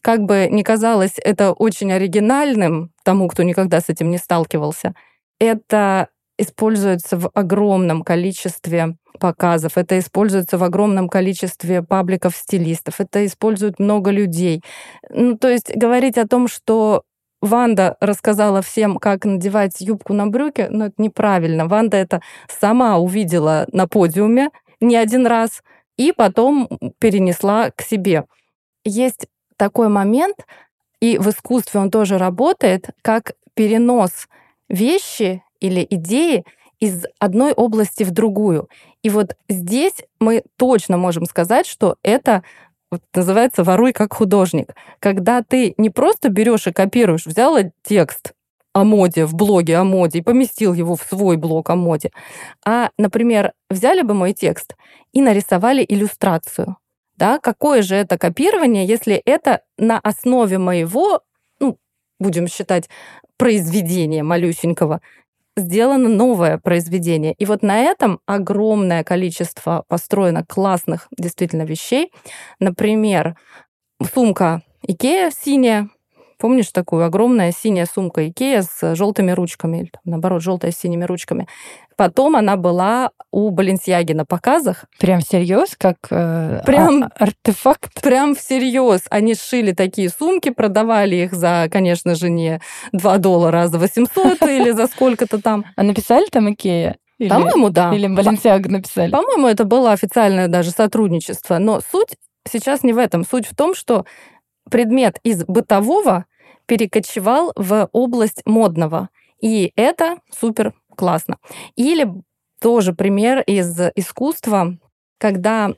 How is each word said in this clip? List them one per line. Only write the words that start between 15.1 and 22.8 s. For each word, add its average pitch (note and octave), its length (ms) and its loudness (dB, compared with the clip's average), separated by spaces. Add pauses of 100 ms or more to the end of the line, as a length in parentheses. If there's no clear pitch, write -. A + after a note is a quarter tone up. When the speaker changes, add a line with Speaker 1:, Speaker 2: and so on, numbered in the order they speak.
Speaker 1:
то C4 100 2
есть - 260 0
говорить A#3+ 440 2
о A3 100 0
том, B3 200 2
что G#3+ 540 0 (380)
Ванда G#3+ 600 2
рассказала G3+ 600 0
всем, G3+ 380 -2
как G3 260 -2
надевать G3 560 -2
юбку G3 320 -6
на G3+ 140 0
брюки, B3+ 440 -2
ну, G#3+ 160 -2
это G3+ 120 -10
неправильно. F3+ 680 0
Ванда G#3 300 0
это F#3+ 240 -2 (280)
сама A3 500 2